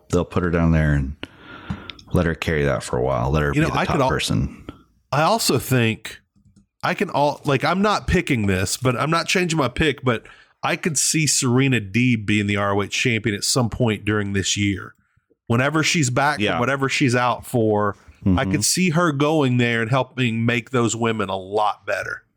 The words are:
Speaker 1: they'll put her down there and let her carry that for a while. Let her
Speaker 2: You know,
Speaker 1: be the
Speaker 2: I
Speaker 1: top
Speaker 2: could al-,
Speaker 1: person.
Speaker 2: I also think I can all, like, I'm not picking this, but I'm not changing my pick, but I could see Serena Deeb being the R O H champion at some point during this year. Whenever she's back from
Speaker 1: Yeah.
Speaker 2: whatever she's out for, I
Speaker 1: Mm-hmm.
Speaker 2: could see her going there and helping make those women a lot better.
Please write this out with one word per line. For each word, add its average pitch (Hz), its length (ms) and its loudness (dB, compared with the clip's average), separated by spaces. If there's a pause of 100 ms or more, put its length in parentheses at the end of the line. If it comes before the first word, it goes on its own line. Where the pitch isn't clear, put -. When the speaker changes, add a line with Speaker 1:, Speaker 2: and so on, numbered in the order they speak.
(100)
Speaker 1:
they'll 87 160 2
put - 160 -2
her 87 80 0
down 82 220 4
there 78 200 4
and 71 240 0 (960)
let 90 140 2
her 82 100 -2
carry 76 280 -2
that 67 200 0
for - 140 -6
a 60 40 0
while. 65 280 0
Let 76 120 2
her 73 120 0
Speaker 2:
You 151 80 0
know, - 60 0
Speaker 1:
be - 40 -4
the - 80 -2
Speaker 2:
I - 60 -2
Speaker 1:
top 107 100 -2
Speaker 2:
could 147 60 0
al-, - 60 2
Speaker 1:
person. - 580 -4 (440)
Speaker 2:
I 143 120 0
also 165 360 2
think 117 600 -2 (640)
I 175 100 -2
can 180 160 -2
all, 143 340 0
like, 139 200 0
I'm 180 180 0
not 190 240 0
picking 147 400 2
this, 95 300 0
but 123 200 0
I'm 139 140 0
not 165 160 0
changing 175 320 0
my 131 100 2
pick, - 360 -2
but 120 200 0 (380)
I 156 140 0
could 165 200 -4
see 160 300 0
Serena 127 540 2
Deeb 110 440 0
being 104 220 0
the 101 100 0
R 101 200 0
O 101 60 0
H 92 140 -6
champion 110 380 0
at 98 80 -8
some 120 260 0
point 107 360 0
during 101 280 -2
this 98 240 -2
year. 101 380 -2 (540)
Whenever 139 360 2
she's 151 260 2
back 139 260 2
from 104 80 0
Speaker 1:
Yeah. 95 160 0
Speaker 2:
whatever 135 280 0
she's 127 260 2
out 123 300 0
for, 104 520 0
I - 320 -8
Speaker 1:
Mm-hmm. 92 220 2
Speaker 2:
could 98 140 -2
see 180 260 0
her 165 220 2
going 143 460 2
there 117 240 2
and 110 80 -4
helping 127 540 -2
make 117 260 0
those 117 260 0
women 113 320 0
a 95 80 -4
lot 98 500 -2
better. 95 380 -6 (120)